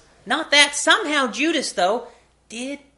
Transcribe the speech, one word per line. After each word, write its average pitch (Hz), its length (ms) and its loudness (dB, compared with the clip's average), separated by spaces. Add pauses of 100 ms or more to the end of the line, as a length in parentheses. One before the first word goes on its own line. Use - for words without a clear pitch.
(300)
not 294 220 -4
that. 285 240 4
Somehow 302 540 0
Judas, 269 440 -2
though, 202 360 0 (420)
did 262 300 -10 (180)